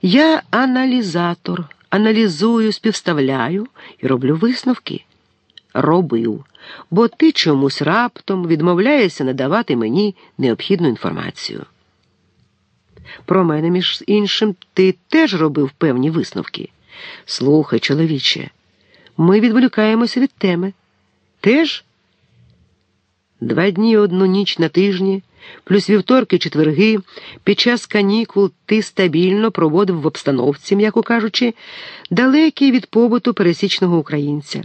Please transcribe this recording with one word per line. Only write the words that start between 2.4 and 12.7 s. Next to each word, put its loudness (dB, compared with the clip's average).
співставляю -2
і -6
роблю 0
висновки. -4
Робив, -2
бо 2
ти 2
чомусь 0
раптом -2
відмовляєшся 0
надавати -2
мені -2
необхідну 0
інформацію. -8